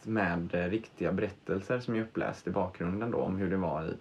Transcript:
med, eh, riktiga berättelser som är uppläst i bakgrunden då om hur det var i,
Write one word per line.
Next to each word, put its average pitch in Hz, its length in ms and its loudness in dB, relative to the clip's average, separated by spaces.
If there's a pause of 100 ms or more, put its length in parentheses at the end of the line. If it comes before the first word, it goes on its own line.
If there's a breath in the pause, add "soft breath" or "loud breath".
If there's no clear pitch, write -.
med, 87 480 2
eh, 87 160 2
riktiga 95 420 0
berättelser 95 680 0
som 120 140 -2
är 110 80 2
uppläst - 440 -4
i 90 40 0
bakgrunden 92 600 0
då - 80 0
om 92 180 0
hur 95 140 0
det 95 60 2
var 80 280 0
i, 82 160 -4